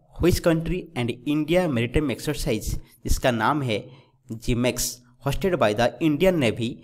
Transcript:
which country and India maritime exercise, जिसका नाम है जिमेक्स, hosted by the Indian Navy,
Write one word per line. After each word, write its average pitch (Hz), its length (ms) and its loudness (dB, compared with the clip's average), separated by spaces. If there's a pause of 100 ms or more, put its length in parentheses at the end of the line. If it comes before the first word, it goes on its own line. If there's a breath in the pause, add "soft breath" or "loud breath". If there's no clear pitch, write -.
(240)
which 180 180 4
country 165 380 0 (140)
and 120 180 -2 (220)
India 156 340 2
maritime 123 480 0
exercise, 143 520 -4 (360 loud breath)
जिसका 127 260 2
नाम 120 320 2
है 113 160 0 (520 loud breath)
जिमेक्स, 120 600 -2 (360 soft breath)
hosted 175 360 0
by 107 160 4
the 117 80 4 (220)
Indian 160 300 2
Navy, 117 300 0 (160)